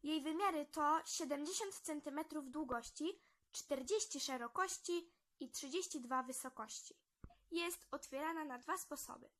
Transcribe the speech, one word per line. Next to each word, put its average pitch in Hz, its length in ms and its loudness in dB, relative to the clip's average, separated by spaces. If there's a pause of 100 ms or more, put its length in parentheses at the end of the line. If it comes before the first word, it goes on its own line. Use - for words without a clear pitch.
Jej 302 180 2
wymiary 320 440 2
to 302 400 6
siedemdziesiąt 320 680 0
centymetrów 302 760 -2
długości, 285 680 -2 (320)
czterdzieści 277 680 0
szerokości 339 880 0 (300)
i 254 100 -4
trzydzieści 294 520 -2
dwa 254 220 2
wysokości. 254 720 -6 (560)
Jest 339 400 0
otwierana 302 540 0
na 254 120 -2
dwa 302 200 0
sposoby. - 520 -8 (100)